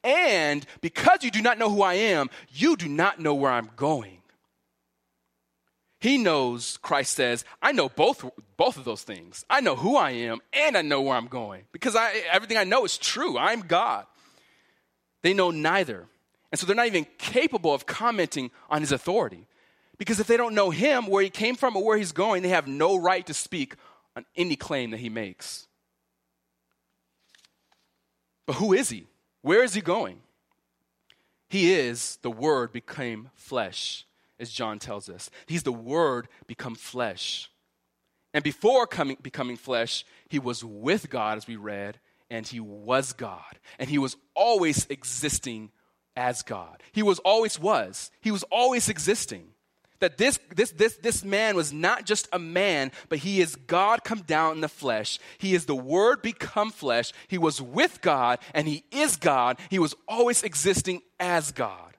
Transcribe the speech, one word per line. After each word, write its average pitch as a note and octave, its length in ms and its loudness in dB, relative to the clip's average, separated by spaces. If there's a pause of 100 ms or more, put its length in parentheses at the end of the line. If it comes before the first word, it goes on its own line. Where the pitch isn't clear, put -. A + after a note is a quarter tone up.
And G3+ 640 2 (140)
because E4 420 4
you B3 80 -2
do G#3+ 120 -2
not A#3 160 4
know A3 120 2
who G3+ 120 2
I F3+ 120 4
am, F#3+ 340 2 (220)
you D#3+ 260 2
do E3 120 -6
not E3 320 2
know D3+ 140 2
where C#3 180 2
I'm A2+ 240 -2
going." B2 420 -2 (1800)
He C4+ 180 4
knows, C3+ 600 0
Christ C#3 360 -2
says, B2 300 0 (180)
"I B3+ 80 4
know F3+ 180 2
both, D#3 400 2 (280)
both A3 200 2
of C3 80 -16
those A2 200 -6
things. F2+ 440 -16
I C4+ 120 4
know E3+ 160 0
who G3 200 0
I D#3+ 140 4
am, A#2 300 -6 (120)
and D4 240 2
I F3 60 4
know C#3+ 180 0
where C3+ 160 0
I'm A#2 120 -4
going. G#2 420 -12
Because E3+ 240 -4
I, A3 200 2 (140)
everything G#3 280 2
I G3+ 80 2
know G#3+ 200 2
is - 140 -4
true. D#3+ 400 -2
I'm G#3 220 0
God." F3 480 0 (1120)
They F3 100 4
know F#3 200 2
neither. D#3 560 -2 (420)
And D#3+ 80 -4
so F3 80 -4
they're G3 80 2
not A#3+ 140 2
even F3 180 0 (120)
capable A3 540 0
of C3+ 140 -2
commenting F#3 640 -2 (180)
on D3+ 120 0
his C#3+ 100 -4
authority. C3+ 560 -2 (500)
Because G#3 220 -2
if G#3+ 80 0
they A#3 100 6
don't A3+ 200 0
know G3 140 4
him, A3 360 2
where G3 160 4
he F#3+ 80 2
came A3+ 240 -2
from, A#3+ 220 0
or F#3+ 80 0
where A3 120 4
he's F#3+ 140 -2
going, F#3 320 0
they F3+ 60 0
have E3 180 2
no D#3 300 2
right F3+ 320 2
to D#3 40 -10
speak - 440 -6 (400)
on - 180 -14
any F3 220 0
claim B2+ 340 -6
that A2 80 -8
he A#2+ 100 -8
makes. G#2+ 600 -10 (2750)
But C#3 100 -4
who F#3+ 180 2
is A#3+ 160 4
he? G2+ 180 -10 (360)
Where F#3+ 200 6
is G#3+ 120 0
he G#3 60 -2
going? E3 400 -4 (1300)
He F#3 240 4
is B2 500 -2
the B2 100 -4
Word B2 400 0
became A#2+ 640 -10
flesh, - 680 -8 (360)
as A#2 100 -12
John G#2+ 300 -8
tells G#2 280 -12
us. F2+ 220 -16 (160)
He's D#3+ 160 -6
the C3+ 80 -2
Word B2 560 -2 (220)
become A#2 260 -12
flesh. - 760 -8 (840)
And D3 80 2
before A3 460 2
coming, C3+ 340 -4
becoming B2 340 -8
flesh, A#2 480 -4 (240)
he C#3+ 120 -2
was A#2+ 240 -6
with A#2 460 -4
God, G#2+ 260 -2
as G#2+ 100 -14
we A#2 80 -12
read, G#2 460 -10 (280)
and A2+ 160 -10
he A#2+ 140 -12
was A2 540 -2
God. - 480 -14 (180)
And C3 100 -6
he D3 100 0
was C3 180 -2 (180)
always F#3 520 4
existing B2 840 -6 (460)
as B2 260 -4
God. F2 480 -12
He G#3+ 140 -2
was, G3 160 4
always G#3+ 400 2
was. C3+ 500 -2 (100)
He A3 120 -2
was F#3+ 120 -2
always B3 440 2
existing. D3+ 600 -4 (500)
That E3+ 180 0
this, B3+ 220 2 (120)
this, F#3+ 200 0
this, G#3 240 2
this - 260 -2
man G3+ 320 0
was D3+ 180 -2
not F3+ 320 0
just G#3 280 -2
a F3+ 80 -4
man, E3 500 -2 (180)
but D#3 120 -2
he F#3+ 200 -2
is D#3 140 0
God G3 480 2
come A3 200 -8
down D#3+ 340 0
in D#3 40 -8
the D3+ 80 -2
flesh. A2 520 -4 (180)
He F#3+ 160 0
is E3+ 120 0
the C#3+ 100 0
Word F3+ 440 2
become G#3+ 520 -4
flesh. A#2+ 400 -2 (160)
He F#3 100 -4
was D#3 240 0
with C#3 380 0
God, B2+ 400 2 (120)
and D#3 140 0
he D3+ 240 -4
is C#4+ 240 0
God. B2+ 460 2 (100)
He F#3+ 80 0
was D#3 160 2 (140)
always A#3+ 340 2
existing F3+ 600 -2 (180)
as E3 320 0
God. F2+ 460 -8